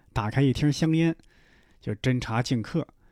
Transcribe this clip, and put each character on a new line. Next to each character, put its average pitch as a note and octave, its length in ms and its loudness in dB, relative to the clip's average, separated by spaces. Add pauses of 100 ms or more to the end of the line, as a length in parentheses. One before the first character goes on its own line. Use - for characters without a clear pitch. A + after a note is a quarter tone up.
(140)
打 G#2+ 180 -2
开 C3+ 100 0
一 C3+ 120 4
听 D3 180 0
香 D#3+ 240 0
烟， E3 180 2 (680)
就 A2+ 140 -6
斟 B2 260 0
茶 A#2 200 -2
敬 B2 200 0
客， D#3 260 -4 (240)